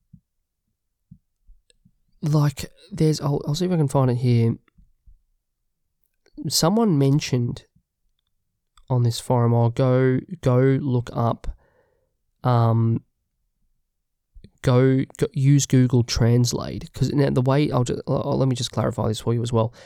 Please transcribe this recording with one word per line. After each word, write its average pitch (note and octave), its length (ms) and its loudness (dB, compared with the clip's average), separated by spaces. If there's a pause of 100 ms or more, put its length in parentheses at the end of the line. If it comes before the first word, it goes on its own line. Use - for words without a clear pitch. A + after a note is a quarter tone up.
(2250)
like, D3 480 -2 (220)
there's, D#3 280 0
I'll, C#3+ 260 -4
I'll D3 80 -4
see F3 100 -4
if F3+ 80 -2
I F3 40 0
can D3+ 120 0
find C3 220 0
it B2 80 0
here. A#2+ 360 2 (1900)
Someone F#3+ 500 0
mentioned C#3 680 0 (1200)
on B2 140 0
this A#2+ 180 0
forum, A#2+ 340 0
I'll A#2 160 2
go, B2+ 500 0 (200)
go C3+ 400 2
look B2 320 -2
up, A#2 440 -4 (880)
um, A#2 580 2 (1600)
go, C3 420 2 (120)
go, - 160 -2
use C#3 340 2
Google B2+ 360 4
Translate, A#2+ 920 -2
'cause - 200 -4
now C#3 180 2
the C3+ 120 0
way, C#3 280 2
I'll B2+ 140 0
ju-, - 220 -6
I'll, C#3 320 -2
let C3+ 100 2
me B2+ 60 0
just A#2+ 180 -6
clarify A2+ 360 -2
this A2 120 -4
for A#2 140 -2
you A#2 80 -2
as A#2+ 100 -6
well. A2+ 220 0 (100)